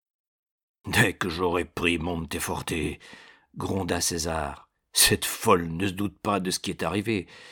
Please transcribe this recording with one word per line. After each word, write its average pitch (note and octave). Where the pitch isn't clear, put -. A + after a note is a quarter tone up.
Dès F#2+
que -
j'aurai E2+
pris E2+
Monteforte », D#2+
gronda F#2
César. « D#2+
Cette -
folle F2+
ne E2+
se F#2
doute G2
pas G2+
de F#2
ce -
qui -
est E2+
arrivé. G2